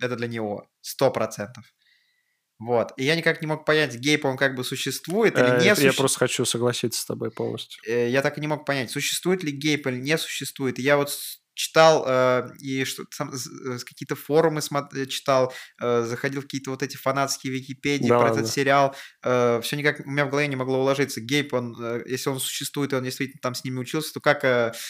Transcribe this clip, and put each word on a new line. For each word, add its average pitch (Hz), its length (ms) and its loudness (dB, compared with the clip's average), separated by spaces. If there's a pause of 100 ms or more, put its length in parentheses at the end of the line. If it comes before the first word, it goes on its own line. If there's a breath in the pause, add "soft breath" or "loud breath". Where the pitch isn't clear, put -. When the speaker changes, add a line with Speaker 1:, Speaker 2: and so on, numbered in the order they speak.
Speaker 1:
это 123 160 -2
для 117 120 -4
него, 107 400 -6 (140)
сто - 280 2
процентов. 110 540 -6 (960)
Вот. 113 380 0
И 131 60 -2
я 156 120 2
никак 165 260 0
не 156 60 -6
мог 151 180 -4
понять, 151 300 2
Гейб, 143 280 0
он 135 140 0
как 135 180 2
бы 127 80 -6
существует 160 720 0
или 127 120 6
Speaker 2:
Э, 123 100 4
Speaker 1:
не - 60 6
Speaker 2:
я 208 100 6
Speaker 1:
суще- 139 180 6
Speaker 2:
просто 135 260 2
хочу 127 260 2
согласиться 120 560 -2
с - 40 -8
тобой 117 260 -6
полностью. - 560 -8
Speaker 1:
Э, 120 220 2
я 135 120 2
так 143 160 -2
и - 20 -8
не 151 80 -4
мог 151 180 -4
понять, 135 240 -2
существует 180 540 -2
ли 147 80 -4
Гейб 143 360 -2
или 127 120 -4
не 147 180 0
существует. - 600 -6
И 127 40 -6
я 143 140 4
вот 143 140 0
с-, - 300 -10 (140)
читал, 160 520 6
э, 127 420 2 (120)
и 135 240 -2
что-, - 260 -8
сам-, 139 220 -8
з-, 131 180 -8 (240)
э, 123 40 -10
с-, 123 60 -12
какие-то - 320 -8
форумы 156 460 4
смо-, 143 320 -4
э, 135 120 -4
читал, 131 460 2 (300 loud breath)
э, 120 220 2
заходил 135 380 -4
в - 20 -12
какие-то 135 260 -8
вот 131 140 -6
эти 131 120 -8
фанатские 135 580 -2
Википедии 131 540 -2
Speaker 2:
Да 120 100 6
Speaker 1:
про 120 100 6
Speaker 2:
ладно. 113 120 0
Speaker 1:
этот 110 120 -2
сериал. 139 420 4 (300 loud breath)
Э, 120 380 2
все - 140 -4
никак 147 300 0
у 139 40 -10
меня 143 160 0
в 127 40 -4
голове 143 180 0
не 135 80 -4
могло 131 240 0
уложиться. 135 400 0
Гейб, 139 340 -2
он, 120 280 -4
э, 117 240 -6
если 127 240 -4
он 131 100 -4
существует, - 520 -4
и 139 40 0
он 127 80 -2
действительно 127 380 -8
там 123 120 -4
с - 100 -10
ними 127 160 -6
учился, 151 340 -6
то 131 60 -8
как, 147 240 2
э, 120 280 2 (180 loud breath)